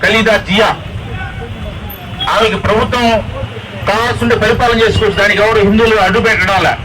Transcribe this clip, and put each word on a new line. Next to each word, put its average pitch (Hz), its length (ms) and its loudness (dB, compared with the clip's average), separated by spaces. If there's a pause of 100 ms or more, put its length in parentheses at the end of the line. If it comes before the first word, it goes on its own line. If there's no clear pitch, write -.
ఖలీదా 214 340 2
జియా. 190 320 2 (1600)
ఆమెకి 214 220 2
ప్రభుత్వం 240 500 0 (840)
కావాల్సింటే 233 480 0
పరిపాలన 226 460 2
చేసుకోవచ్చు, 208 340 2
దానికి 202 260 2
ఎవరు 220 180 4
హిందువులు 220 360 4
అడ్డు 190 240 2
పెట్టడం 202 360 0
వల్ల. 180 300 0